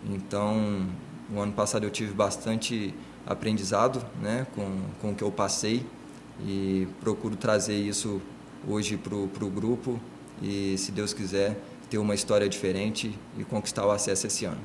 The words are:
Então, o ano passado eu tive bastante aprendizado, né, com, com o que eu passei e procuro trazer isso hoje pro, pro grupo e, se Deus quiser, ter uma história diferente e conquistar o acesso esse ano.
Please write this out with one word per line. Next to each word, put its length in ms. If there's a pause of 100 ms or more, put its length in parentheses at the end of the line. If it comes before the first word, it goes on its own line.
Então, 720 (520)
o 60
ano 140
passado 320
eu 40
tive 240
bastante 800 (320)
aprendizado, 800 (160)
né, 320
com, 160 (320)
com 100
o 40
que 80
eu 80
passei 540 (600)
e 420 (120)
procuro 360
trazer 420
isso 440 (460)
hoje 300
pro, 300
pro 200
grupo 520 (420)
e, 360
se 140
Deus 220
quiser, 440 (320)
ter 80
uma 180
história 340
diferente 680 (200)
e 60
conquistar 420
o 60
acesso 360
esse 180
ano. 200